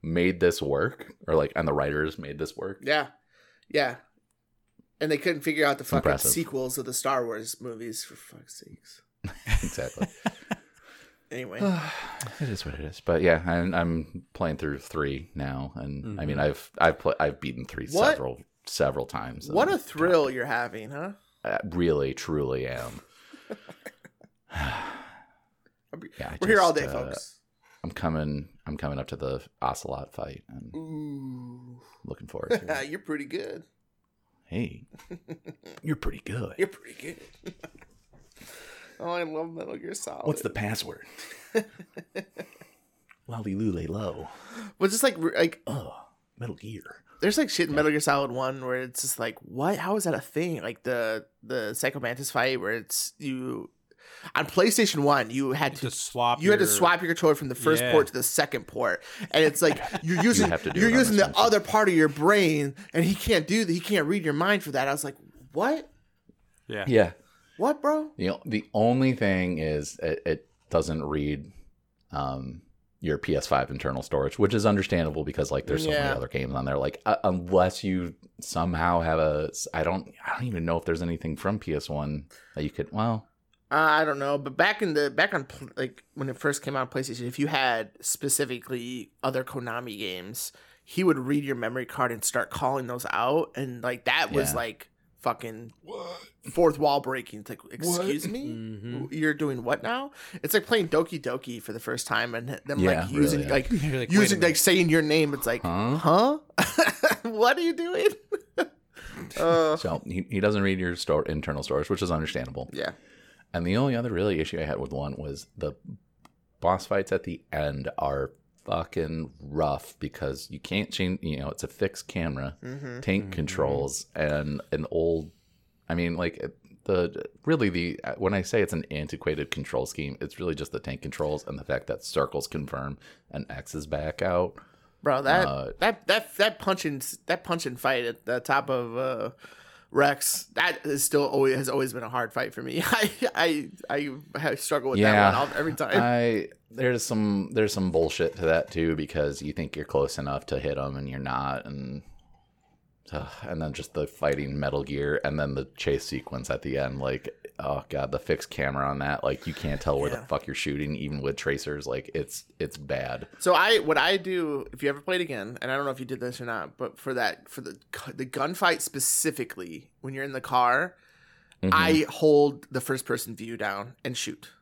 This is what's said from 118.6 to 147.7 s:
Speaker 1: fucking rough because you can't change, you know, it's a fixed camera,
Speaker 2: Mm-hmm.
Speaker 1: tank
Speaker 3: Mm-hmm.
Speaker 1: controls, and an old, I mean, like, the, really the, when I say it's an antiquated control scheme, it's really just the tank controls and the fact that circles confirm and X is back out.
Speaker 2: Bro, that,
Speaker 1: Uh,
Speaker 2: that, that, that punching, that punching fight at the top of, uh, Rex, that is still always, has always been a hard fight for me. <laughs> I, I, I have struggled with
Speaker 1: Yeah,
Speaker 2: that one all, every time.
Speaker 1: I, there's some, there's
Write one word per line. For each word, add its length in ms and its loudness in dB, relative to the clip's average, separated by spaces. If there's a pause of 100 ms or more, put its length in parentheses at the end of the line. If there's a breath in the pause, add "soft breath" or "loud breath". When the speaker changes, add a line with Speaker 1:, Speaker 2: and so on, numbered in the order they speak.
Speaker 1:
fucking 640 -4 (100)
rough 580 -2
because 520 -6
you 80 -12
can't 320 -2
change, 300 -2
you 160 -4
know, 120 -6
it's 140 -8
a 40 -6
fixed 400 -4
camera, 560 -4
Speaker 2:
Mm-hmm. 380 -10
Speaker 1:
tank 240 2
Speaker 3:
Mm-hmm. 80 -10
Speaker 1:
controls, 720 -2 (100)
and 460 0 (100)
an 200 -2
old, 400 0 (560)
I 80 -2
mean, 200 0
like, 280 -4 (420)
the, 400 0 (200)
really 240 4
the, 300 -2 (180)
when 160 2
I 80 2
say 200 2
it's 120 2
an 160 -4
antiquated 640 -4
control 340 -4
scheme, 360 -8
it's 180 -10
really 160 -2
just 160 -8
the 80 -6
tank 220 -8
controls 460 -4
and 120 -8
the 40 -14
fact 240 -4
that 160 -6
circles 440 -2
confirm 500 -6 (340 loud breath)
and 180 -6
X 260 -10
is 100 -6
back 360 -4
out. 340 0 (460 loud breath)
Speaker 2:
Bro, 220 2
that, 240 4
Speaker 1:
Uh, 320 -4
Speaker 2:
that, 280 0
that, 300 2
that 220 4
punching, 420 -2 (260)
that 160 0
punching 340 -4
fight 280 2
at 200 -6
the 160 0
top 280 2
of, 280 -2
uh, 320 -2 (640 loud breath)
Rex, 540 2 (100)
that 280 2
is 200 0
still 220 4
always, 300 4
has 140 -2
always 240 0
been 100 -8
a 60 -10
hard 240 -2
fight 200 -2
for 80 -10
me. 220 -4
<laughs> 20 0
I, 240 4 (240)
I, 360 2 (640)
I 40 -4
have 200 -2
struggled 320 0
with 80 2
Speaker 1:
Yeah, 320 8
Speaker 2:
that 80 4
one 100 2
all, 80 -4
every 160 0
time. 220 -2
Speaker 1:
I, 540 2 (200)
there's 340 0
some, 500 2
there's 200 4